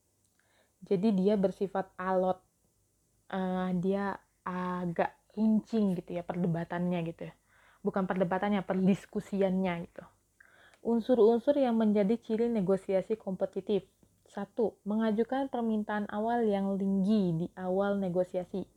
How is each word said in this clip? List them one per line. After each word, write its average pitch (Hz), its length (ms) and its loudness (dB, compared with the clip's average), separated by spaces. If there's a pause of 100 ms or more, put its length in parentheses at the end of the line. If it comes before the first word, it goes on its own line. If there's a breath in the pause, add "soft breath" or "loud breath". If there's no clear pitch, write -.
(800 soft breath)
Jadi 196 320 2
dia 196 240 4
bersifat 190 640 -2
alot, 185 400 0 (880)
eh, 185 480 -4
dia 196 400 -2 (320)
agak 180 640 -4 (240)
runcing 214 560 2
gitu 175 240 -6
ya 170 80 -6
perdebatannya 175 800 -2
gitu 165 240 -10
ya. - 80 -18 (480 soft breath)
Bukan 196 240 0
perdebatannya, 190 560 0
perdiskusiannya 190 1080 0 (100)
gitu. - 200 -18 (760 loud breath)
Unsur-unsur 233 800 4
yang 240 160 2
menjadi 214 400 2
ciri 226 320 -2
negosiasi 196 720 0
kompetitif. 190 640 -4 (400)
Satu, - 640 -6
mengajukan 226 640 0
permintaan 214 560 -2
awal 226 400 0
yang 196 320 0
tinggi 196 640 2
di - 20 -2 (140)
awal 196 400 0
negosiasi, 185 640 -2 (120)